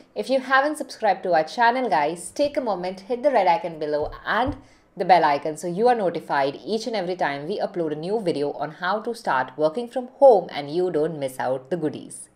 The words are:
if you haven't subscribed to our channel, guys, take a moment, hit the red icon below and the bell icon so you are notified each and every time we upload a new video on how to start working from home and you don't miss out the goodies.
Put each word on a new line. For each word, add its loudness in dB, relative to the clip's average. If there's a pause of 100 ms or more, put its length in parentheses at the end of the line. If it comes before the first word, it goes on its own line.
(160)
if -6
you 2
haven't 2
subscribed -2
to 0
our 4
channel, 2
guys, 0
take 0
a -2
moment, -4
hit -6
the 4
red 4
icon 0
below -2 (160)
and -2 (400)
the -4
bell 8
icon 0
so -8
you 0
are 6
notified -2
each -4
and -6
every -4
time -4
we -6
upload -4
a -4
new -4
video -2
on -6
how -4
to -6
start -2
working -2
from -6
home 8
and -8
you 0
don't -2
miss -6
out -2
the -2
goodies. -8